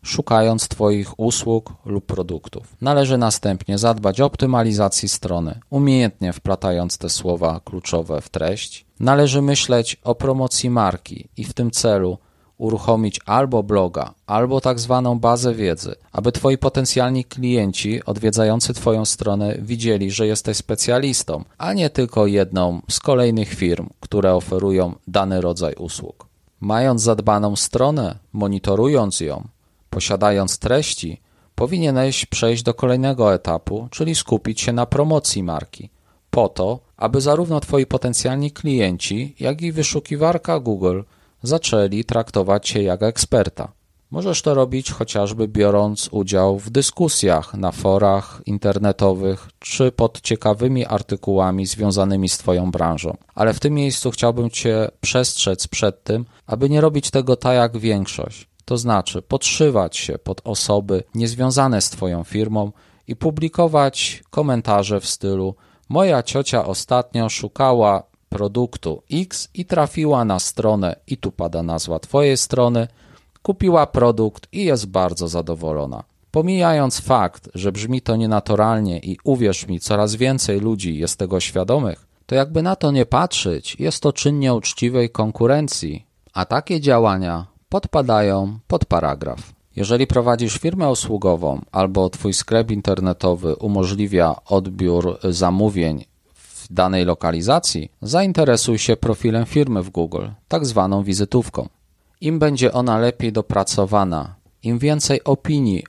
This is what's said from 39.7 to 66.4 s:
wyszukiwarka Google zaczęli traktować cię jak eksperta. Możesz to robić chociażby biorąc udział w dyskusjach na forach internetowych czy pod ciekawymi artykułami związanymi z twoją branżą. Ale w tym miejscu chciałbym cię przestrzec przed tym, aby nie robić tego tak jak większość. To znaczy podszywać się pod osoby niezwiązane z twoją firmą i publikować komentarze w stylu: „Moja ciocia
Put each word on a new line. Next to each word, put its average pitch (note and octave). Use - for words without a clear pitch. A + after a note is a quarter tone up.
wyszukiwarka D#3
Google F#2+
zaczęli A2+
traktować G#2
cię G#2
jak F#2
eksperta. G#2+
Możesz E3+
to D3
robić C3
chociażby G#2+
biorąc G#2
udział G2
w G#2
dyskusjach A#2
na F#2+
forach G2
internetowych G2
czy -
pod -
ciekawymi A#2
artykułami F#2+
związanymi G2
z -
twoją F2+
branżą. E2
Ale A2
w -
tym D3
miejscu C#3
chciałbym A#2
cię A2
przestrzec -
przed -
tym, A#2
aby B2
nie D3+
robić D3+
tego B2+
tak B2+
jak A#2
większość. G#2+
To B2
znaczy G#2
podszywać C3
się -
pod -
osoby G2+
niezwiązane B2
z -
twoją F2
firmą G#2+
i B2
publikować D#3
komentarze G#2+
w -
stylu: G2
„Moja D#3
ciocia -